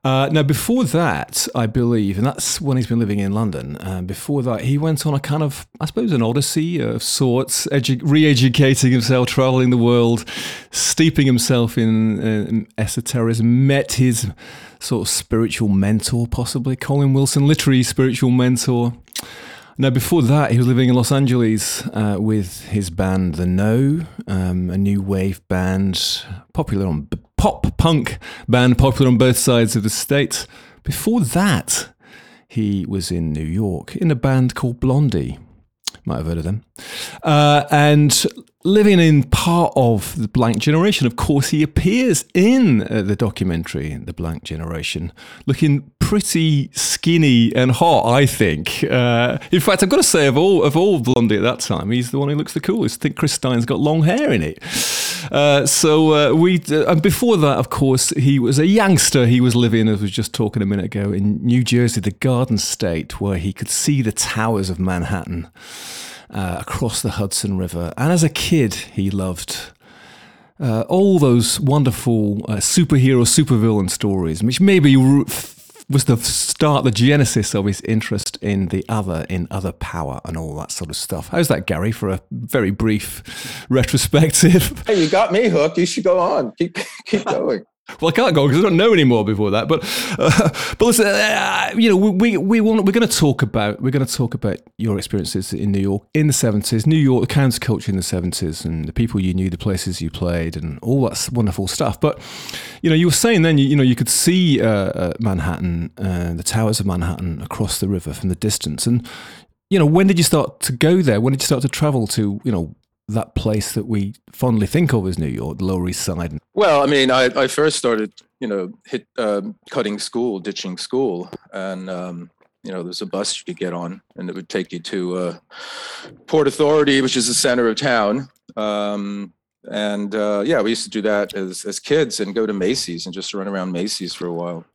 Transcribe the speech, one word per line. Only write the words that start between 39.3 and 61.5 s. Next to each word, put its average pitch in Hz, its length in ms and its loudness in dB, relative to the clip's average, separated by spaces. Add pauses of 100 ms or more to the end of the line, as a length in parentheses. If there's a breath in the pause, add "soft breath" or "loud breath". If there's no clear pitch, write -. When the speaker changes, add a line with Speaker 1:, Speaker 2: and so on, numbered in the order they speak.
Speaker 1:
of 117 440 0
the 104 60 -2
Blank 117 320 0
Generation, 156 480 2
of 117 80 -2
course, 143 340 0
he 151 140 2
appears 208 720 0
in, 196 500 4
uh, 110 180 -2
the 98 140 0
documentary, 82 800 -4
The 82 180 -12
Blank 85 300 -8
Generation, 80 720 -8 (320 loud breath)
looking 143 540 0
pretty 160 760 0
skinny 139 840 2
and 127 160 2
hot, 127 400 4
I 139 140 6
think. 82 580 -2
Uh, 123 540 0 (140 loud breath)
in 175 100 4
fact, 190 220 2
I've 185 60 2
gotta 285 140 4
say, 147 240 4
of 131 100 2
all, 180 260 4
of 143 120 2
all 180 240 4
Blondie 117 380 2
at 98 60 0
that 120 180 -2
time, 92 300 -4
he's 123 200 -2
the 135 80 -2
one 139 80 -2
who 147 80 -4
looks 151 180 -6
the 165 60 -4
coolest. 190 400 -2
I - 40 -6
think 143 120 -2
Chris - 180 0
Stein's 120 320 0
got 120 140 -2
long 151 240 2
hair 226 280 2
in 104 100 2
it. 78 200 -6 (720 loud breath)
Uh, 143 340 4
so, 156 480 4
uh, 143 200 4
we, 175 280 4 (100)
uh, 151 140 2
and 156 160 2
before 208 360 2
that, 147 200 2
of 127 120 -2
course, 131 420 2
he 139 280 2
was 127 180 2
a 151 80 4
youngster. 190 600 4
He 123 140 4
was 123 140 4
living, 113 320 4
as 104 120 0
we 107 60 -2
were 95 40 -4
just 101 240 -6
talking 107 300 -2
a - 20 0
minute 98 200 -2
ago, 101 260 -4
in 98 340 -2
New 123 180 2